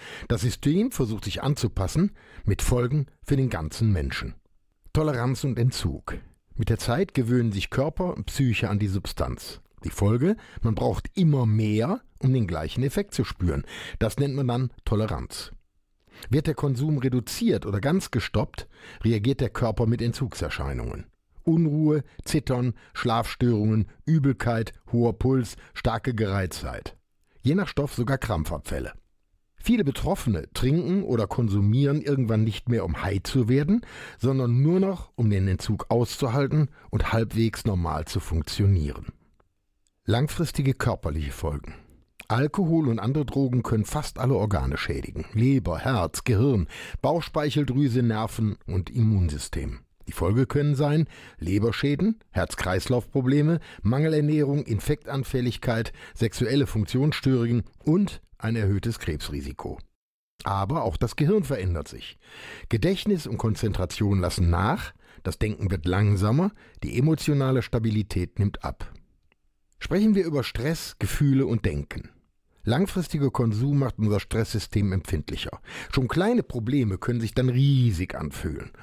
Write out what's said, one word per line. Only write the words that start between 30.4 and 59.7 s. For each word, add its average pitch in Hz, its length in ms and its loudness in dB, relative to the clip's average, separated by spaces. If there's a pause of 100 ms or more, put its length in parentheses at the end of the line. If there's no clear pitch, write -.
trinken 160 500 2
oder 113 240 0
konsumieren 120 720 2
irgendwann 113 420 2
nicht 110 240 -2
mehr, 113 160 2
um 87 200 -4
high 98 180 0
zu 123 260 0
werden, 151 340 4 (360)
sondern 127 460 2
nur 170 160 4
noch, 190 340 -2
um 113 160 2
den 98 180 2
Entzug 95 420 -2
auszuhalten 131 800 2 (200)
und - 240 0
halbwegs 113 520 0
normal 82 400 0
zu - 140 -4
funktionieren. 82 880 0 (1040)
Langfristige 135 640 0
körperliche 78 600 -2
Folgen. 73 400 -6 (560)
Alkohol 156 580 2
und 113 120 2
andere 135 260 0
Drogen 127 360 0
können 107 220 0
fast - 360 -6
alle 127 160 2
Organe 85 420 0
schädigen. - 560 -6
Leber, 107 460 2
Herz, 101 440 -2
Gehirn, 113 440 2 (340)
Bauchspeicheldrüse, 143 1000 0
Nerven 110 640 0
und 90 240 -4
Immunsystem. 82 880 0 (280)
Die - 60 -10
Folge 107 320 2
können 147 300 0
sein 151 320 2 (320)
Leberschäden, 127 800 0 (120)
Herz-Kreislauf-Probleme, 127 1300 0 (220)
Mangelernährung, 147 840 2
Infektanfälligkeit, 123 1300 -2 (220)
sexuelle 123 540 0
Funktionsstörungen 120 960 2 (200)
und 180 380 2 (160)
ein 113 180 -2
erhöhtes 104 440 0
Krebsrisiko. 71 800 -6 (680)